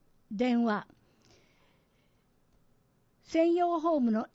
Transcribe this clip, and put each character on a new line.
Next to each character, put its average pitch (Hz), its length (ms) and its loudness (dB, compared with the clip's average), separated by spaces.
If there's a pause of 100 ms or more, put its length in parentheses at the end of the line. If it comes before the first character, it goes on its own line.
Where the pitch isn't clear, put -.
(320)
電 233 340 0
話。 208 200 -4 (2500)
専 330 300 2
用 349 260 0
フ 330 140 0
ォ 302 40 0
ー - 20 0
ム 233 120 0
の 220 240 -2